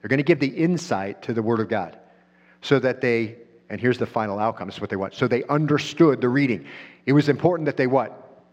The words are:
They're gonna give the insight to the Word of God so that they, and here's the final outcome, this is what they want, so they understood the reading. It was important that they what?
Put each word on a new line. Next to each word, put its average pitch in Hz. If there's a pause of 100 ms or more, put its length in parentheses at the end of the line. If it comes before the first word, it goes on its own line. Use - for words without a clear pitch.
They're -
gonna 135
give 151
the 135
insight 135
to -
the 113
Word 113
of 104
God 95 (640)
so 135
that 127
they, 117 (340)
and 104
here's 123
the 113
final 104
outcome, 110
this 98
is -
what 104
they 104
want, 95
so 127
they 117
understood 147
the 123
reading. 123 (400)
It 127
was 147
important 160
that 139
they 131
what? - (100)